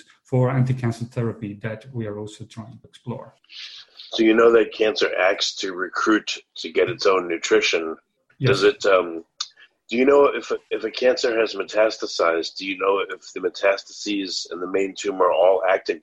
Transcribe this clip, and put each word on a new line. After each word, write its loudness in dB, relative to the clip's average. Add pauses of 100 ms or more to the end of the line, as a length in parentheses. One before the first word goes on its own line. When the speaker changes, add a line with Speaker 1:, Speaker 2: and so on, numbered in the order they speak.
(240)
Speaker 1:
for 0
anti-cancer -2
therapy -6
that -10
we -8
are -8
also -12
trying -16
to -20
explore. -14 (800)
Speaker 2:
So 0
you 6
know 6
that 4
cancer 0
acts 0
to -8
recruit -2 (180)
to -10
get 2
its -4
own 2
nutrition. 0 (420)
Speaker 1:
Yes. 0
Speaker 2:
Does 2
it, 2
um, 2 (640)
do -6
you 2
know 6
if, -4 (200)
if -6
a -6
cancer 0
has 0
metastasized, -2
do -10
you -6
know 0
if -14
the -8
metastases -4
and -10
the -6
main -4
tumor 0
all 4
act 0
in -6